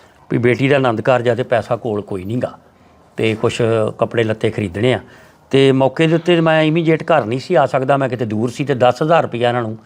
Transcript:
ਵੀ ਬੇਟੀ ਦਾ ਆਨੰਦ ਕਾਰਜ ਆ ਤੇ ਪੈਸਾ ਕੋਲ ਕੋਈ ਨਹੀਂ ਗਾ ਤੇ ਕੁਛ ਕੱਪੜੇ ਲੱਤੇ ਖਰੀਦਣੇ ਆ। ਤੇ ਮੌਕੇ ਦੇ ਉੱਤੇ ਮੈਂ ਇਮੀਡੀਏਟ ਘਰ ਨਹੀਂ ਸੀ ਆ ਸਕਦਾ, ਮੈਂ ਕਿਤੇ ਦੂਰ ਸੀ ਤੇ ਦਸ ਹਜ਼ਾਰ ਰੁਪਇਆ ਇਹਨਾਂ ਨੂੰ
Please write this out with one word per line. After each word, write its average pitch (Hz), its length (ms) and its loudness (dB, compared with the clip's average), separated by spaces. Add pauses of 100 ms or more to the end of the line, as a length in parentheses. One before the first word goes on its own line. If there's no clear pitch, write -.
(320)
ਵੀ 135 60 0
ਬੇਟੀ 123 300 2
ਦਾ 139 80 4
ਆਨੰਦ 123 260 0
ਕਾਰਜ 123 280 2
ਆ 117 60 2
ਤੇ 123 80 -2
ਪੈਸਾ 120 320 -2
ਕੋਲ 107 260 -4
ਕੋਈ 95 220 -10
ਨਹੀਂ 110 140 -6
ਗਾ - 220 -8 (580)
ਤੇ 110 180 0
ਕੁਛ 113 260 -2 (360)
ਕੱਪੜੇ 113 260 0
ਲੱਤੇ 110 260 -2
ਖਰੀਦਣੇ 104 440 -2
ਆ। 101 60 -2 (520)
ਤੇ 135 200 4
ਮੌਕੇ 135 360 2
ਦੇ 160 80 2
ਉੱਤੇ 165 260 2
ਮੈਂ 160 200 2
ਇਮੀਡੀਏਟ 156 420 0
ਘਰ 156 220 2
ਨਹੀਂ 120 140 -4
ਸੀ 175 160 -2
ਆ 143 100 4
ਸਕਦਾ, 131 320 0
ਮੈਂ 135 120 -2
ਕਿਤੇ 123 160 -4
ਦੂਰ 110 240 -2
ਸੀ 135 160 -6
ਤੇ 139 100 -2
ਦਸ 120 280 2
ਹਜ਼ਾਰ 156 200 2
ਰੁਪਇਆ 120 240 -2
ਇਹਨਾਂ 120 140 0
ਨੂੰ 110 240 -6